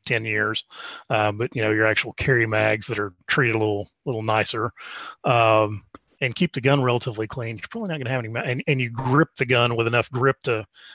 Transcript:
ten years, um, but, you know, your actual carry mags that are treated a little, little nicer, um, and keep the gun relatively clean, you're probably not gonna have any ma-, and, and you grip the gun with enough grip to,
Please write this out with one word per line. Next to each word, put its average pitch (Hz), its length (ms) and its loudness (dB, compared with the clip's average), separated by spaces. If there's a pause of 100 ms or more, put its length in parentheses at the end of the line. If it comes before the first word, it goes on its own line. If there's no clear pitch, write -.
ten 110 200 -2
years, 107 400 -2 (440)
um, 107 280 0
but, 117 180 -4
you 120 60 -2
know, 107 100 2
your 110 140 2
actual 110 280 0
carry 120 320 2
mags 107 420 0
that 110 120 -4
are 101 140 -4 (140)
treated 117 280 2
a 110 40 2
little, 104 300 -2 (140)
little 113 200 -6
nicer, 110 500 0 (500)
um, 110 640 4 (340)
and 127 160 -4
keep 175 180 0
the 131 80 -6
gun 135 220 4
relatively 120 420 0
clean, 113 320 -8
you're - 120 -14
probably 226 180 -8
not 160 120 -6
gonna 127 100 -6
have 131 100 -2
any 113 80 -6
ma-, 113 140 -6
and, 131 260 -4
and 135 140 2
you 120 80 -2
grip 131 480 4
the 135 80 0
gun 120 320 2
with 117 100 2
enough 120 240 0
grip 131 300 0
to, 113 260 -2 (280)